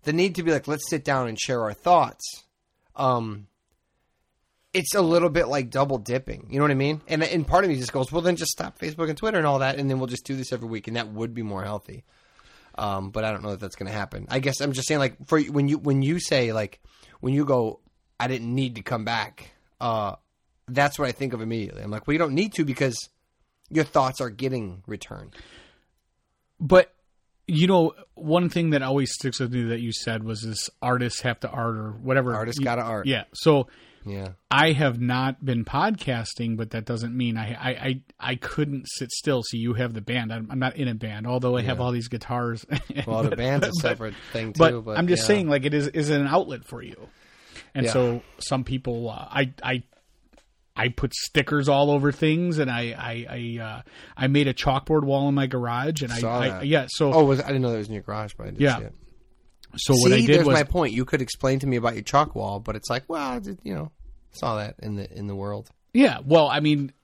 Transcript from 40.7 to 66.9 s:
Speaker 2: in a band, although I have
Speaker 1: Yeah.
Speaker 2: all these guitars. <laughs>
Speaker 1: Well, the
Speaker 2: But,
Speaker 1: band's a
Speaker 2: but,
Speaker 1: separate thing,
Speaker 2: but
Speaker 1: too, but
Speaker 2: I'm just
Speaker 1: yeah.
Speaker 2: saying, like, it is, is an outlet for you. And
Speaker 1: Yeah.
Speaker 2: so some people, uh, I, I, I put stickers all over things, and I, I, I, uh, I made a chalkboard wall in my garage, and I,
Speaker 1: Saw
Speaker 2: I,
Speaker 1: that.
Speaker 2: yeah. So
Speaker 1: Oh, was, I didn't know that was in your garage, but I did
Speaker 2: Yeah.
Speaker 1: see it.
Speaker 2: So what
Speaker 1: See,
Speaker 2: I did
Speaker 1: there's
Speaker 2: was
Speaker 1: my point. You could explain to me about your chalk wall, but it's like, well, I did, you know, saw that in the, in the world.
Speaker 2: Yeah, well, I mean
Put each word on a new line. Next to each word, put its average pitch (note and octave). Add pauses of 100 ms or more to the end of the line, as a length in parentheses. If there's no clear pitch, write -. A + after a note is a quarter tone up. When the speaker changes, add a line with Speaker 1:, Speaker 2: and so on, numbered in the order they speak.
Speaker 2:
in C#3+
a A#2
band, G#2+
although B2
I B2
have A#2+
Speaker 1:
Yeah. B2
Speaker 2:
all B2
these A#2+
guitars. A#2+
<laughs> -
Speaker 1:
Well, A2
the A2
Speaker 2:
But, -
Speaker 1:
band's C3+
a -
Speaker 2:
but, F3
Speaker 1:
separate A2+ (180)
thing, A2+
Speaker 2:
but D#3+
Speaker 1:
too, A#2
but A2
Speaker 2:
I'm E3+
just F3
Speaker 1:
yeah. -
Speaker 2:
saying, G3+
like, C#3+
it D3
is, D3
is D3+
an C#3+
outlet C#3+
for -
you. - (680)
And C3
Speaker 1:
Yeah. A2+
Speaker 2:
so A#2+ (160)
some C3
people, A#2+
uh, -
I, C3+ (120)
I, B2+ (920)
I A#2+
put -
stickers D3
all C#3+
over C#3+
things, D#3+
and C3
I, A#2+
I, A#2
I, A#2
uh, A2 (340)
I C3
made C#3
a B2+
chalkboard C#3
wall C#3
in C#3
my C#3
garage, B2+
and A#2+
I, A#2
Speaker 1:
Saw A#2
Speaker 2:
I, C3
Speaker 1:
that. F#2+
Speaker 2:
yeah. C#3+
So C#3+
Speaker 1:
Oh, D#3+
was, C#3
I -
didn't C3+
know A#2+
that A2+
was G#2+
in A2
your G2+
garage, G#2+
but -
I G2
did -
Speaker 2:
Yeah. C3
Speaker 1:
see -
it. - (840)
Speaker 2:
So -
what B2
Speaker 1:
See, -
Speaker 2:
I -
did -
Speaker 1:
there's E3
Speaker 2:
was C#3
Speaker 1:
my D3+
point. C#3+
You B2+
could C3+
explain C3
to C#3
me B2+
about A#2
your A2
chalk D3
wall, G2+
but G#2+
it's G#2+
like, B2
well, D4+ (120)
I B3
did, G3
you G3+
know, D#3 (400)
saw A#2
that G#2
in G#2
the, G2
in G2+
the G2
world. G2+ (240)
Speaker 2:
Yeah, A#3
well, D3+
I C#3+
mean D3 (140)